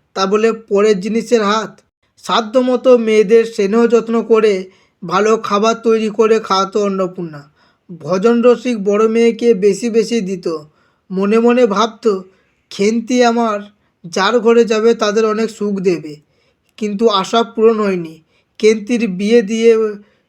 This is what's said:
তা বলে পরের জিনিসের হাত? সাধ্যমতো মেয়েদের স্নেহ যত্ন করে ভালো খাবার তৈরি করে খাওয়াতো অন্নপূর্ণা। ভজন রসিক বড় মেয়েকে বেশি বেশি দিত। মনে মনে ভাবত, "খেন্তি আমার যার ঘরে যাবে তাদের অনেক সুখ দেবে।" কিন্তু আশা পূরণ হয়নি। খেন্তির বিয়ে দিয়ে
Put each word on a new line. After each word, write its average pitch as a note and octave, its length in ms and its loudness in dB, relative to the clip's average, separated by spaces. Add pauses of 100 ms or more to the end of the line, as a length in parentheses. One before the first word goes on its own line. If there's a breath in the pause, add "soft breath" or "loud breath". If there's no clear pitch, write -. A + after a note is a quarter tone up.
(140)
তা F#3+ 120 -2
বলে G#3+ 280 0
পরের G#3+ 460 0
জিনিসের A3 440 -2
হাত? G#3 380 -4 (360)
সাধ্যমতো B3 800 2
মেয়েদের A3 480 2
স্নেহ A3+ 420 0
যত্ন A3+ 360 0
করে G#3+ 460 0 (360 soft breath)
ভালো G3+ 320 0
খাবার A3 460 -2
তৈরি A3 260 0
করে A3 300 2
খাওয়াতো G3 440 -2
অন্নপূর্ণা। F3+ 680 -6 (480)
ভজন G3 420 0
রসিক A#3 420 2
বড় G#3 240 2
মেয়েকে A#3 460 2
বেশি G3+ 360 0
বেশি A3+ 320 -2
দিত। F3+ 360 -8 (540)
মনে G3+ 280 0
মনে A#3+ 260 2
ভাবত, G#3 560 -2 (480)
"খেন্তি A#3 540 0
আমার A#3 360 0 (460)
যার G3+ 340 -2
ঘরে A#3 260 4
যাবে A3 280 0
তাদের A3 320 0
অনেক G#3+ 240 -2
সুখ G3+ 300 -6
দেবে।" D#3 360 -4 (600)
কিন্তু G#3 300 -2
আশা G#3 360 0
পূরণ A3+ 360 0
হয়নি। E3+ 440 -4 (340)
খেন্তির A3 500 0
বিয়ে G3+ 340 2
দিয়ে A3+ 360 2 (520 soft breath)